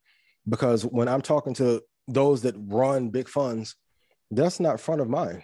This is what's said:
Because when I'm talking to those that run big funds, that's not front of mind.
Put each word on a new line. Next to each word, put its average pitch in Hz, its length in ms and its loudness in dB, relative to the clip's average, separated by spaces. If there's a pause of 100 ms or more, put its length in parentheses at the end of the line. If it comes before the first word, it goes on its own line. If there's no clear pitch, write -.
(460)
Because 113 380 2
when 120 240 0
I'm 135 140 0
talking 143 320 0
to 120 280 2 (240)
those 135 360 2
that 120 160 -2
run 123 500 0
big 123 220 -4
funds, 117 460 -4 (540)
that's 151 300 0
not 147 180 0
front 160 220 -4
of 120 80 -2
mind. 113 360 -4